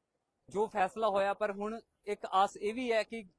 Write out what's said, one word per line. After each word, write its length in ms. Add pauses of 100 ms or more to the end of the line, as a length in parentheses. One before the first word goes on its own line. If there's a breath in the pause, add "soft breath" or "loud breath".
(480)
ਜੋ 180
ਫੈਸਲਾ 420
ਹੋਇਆ, 260
ਪਰ 180
ਹੁਣ 280 (260)
ਇੱਕ 180
ਆਸ 320
ਇਹ 180
ਵੀ 180
ਹੈ 100
ਕਿ 220 (140)